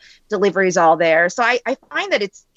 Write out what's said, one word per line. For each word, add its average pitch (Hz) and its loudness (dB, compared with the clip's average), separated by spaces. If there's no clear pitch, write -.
delivery's 190 0
all 165 4
there. 165 2
So 247 -6
I, 233 0
I 262 -4
find 359 -6
that 226 0
it's - -10